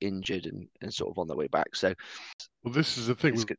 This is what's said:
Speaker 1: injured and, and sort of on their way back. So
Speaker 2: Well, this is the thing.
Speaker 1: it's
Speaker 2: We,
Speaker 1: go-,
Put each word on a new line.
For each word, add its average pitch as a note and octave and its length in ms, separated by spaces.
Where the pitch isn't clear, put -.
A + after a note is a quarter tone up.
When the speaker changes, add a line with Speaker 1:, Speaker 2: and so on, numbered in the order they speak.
Speaker 1:
injured F#2+ 460
and, F2+ 220
and - 100
sort - 180
of F#2 80
on E2+ 100
their C#2 80
way D2 120
back. - 280
So F#2 180
Speaker 2:
Well, A#2+ 120
this D3+ 240
is A2+ 80
the B2 80
thing. C3+ 200
Speaker 1:
it's A2+ 100
Speaker 2:
We, - 20
Speaker 1:
go-, A2+ 120